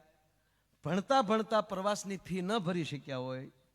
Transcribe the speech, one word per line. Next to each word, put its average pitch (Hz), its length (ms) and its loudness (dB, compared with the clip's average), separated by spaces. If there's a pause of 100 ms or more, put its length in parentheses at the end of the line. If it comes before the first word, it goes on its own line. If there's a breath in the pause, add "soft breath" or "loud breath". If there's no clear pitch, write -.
(840)
ભણતા 202 380 4
ભણતા 220 380 2
પ્રવાસની 196 560 -2
ફી 180 260 -4
ન 208 160 0
ભરી 175 260 -2
શક્યા 143 340 -6
હોય, 131 320 -8 (240)